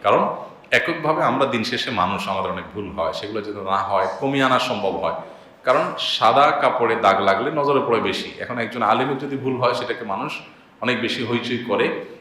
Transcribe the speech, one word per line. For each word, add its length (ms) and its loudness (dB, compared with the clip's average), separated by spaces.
কারণ 320 4
এককভাবে 520 2
আমরা 220 2
দিন 180 0
শেষে 280 -4
মানুষ, 360 0
আমাদের 240 -2
অনেক 220 -8
ভুল 180 -8
হয়, 220 -2
সেগুলো 280 -6
যাতে 180 -8
না 180 -2
হয়, 300 0
কমিয়ে 240 0
আনা 160 4
সম্ভব 380 -2
হয়। 160 -2
কারণ 340 2
সাদা 540 4
কাপড়ে 440 2
দাগ 260 4
লাগলে 300 2
নজরে 360 2
পড়ে 120 4
বেশি। 400 -2
এখন 200 -6
একজন 240 -4
আলেমের 340 2
যদি 200 -6
ভুল 200 -2
হয়, 160 2
সেটাকে 320 -4
মানুষ 340 -4
অনেক 200 0
বেশি 240 -2
হইচই 320 -2
করে, 480 0